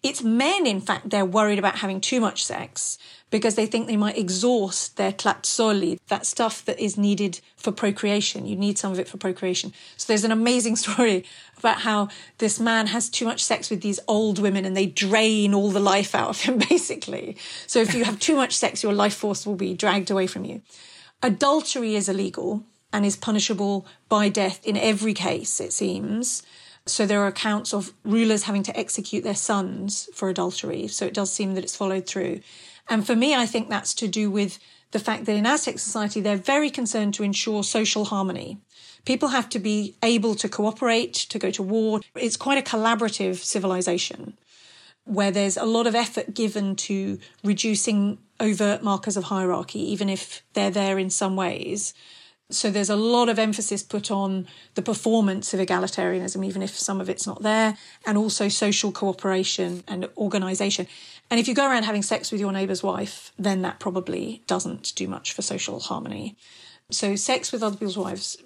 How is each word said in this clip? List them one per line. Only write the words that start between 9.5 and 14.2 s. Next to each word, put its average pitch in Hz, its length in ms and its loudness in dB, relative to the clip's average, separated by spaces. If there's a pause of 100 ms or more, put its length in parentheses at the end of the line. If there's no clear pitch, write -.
So - 100 -8
there's 214 180 2
an 220 60 2
amazing 233 440 2
<laughs> - 100 -2
story 208 400 2 (360)
about 220 200 2
how 208 280 2 (300)
this 214 200 2
man 226 280 2
has 220 220 -2
too - 160 -2
much 226 180 -2
sex - 260 -2
with 196 120 -2
these 202 260 -2
old 214 320 4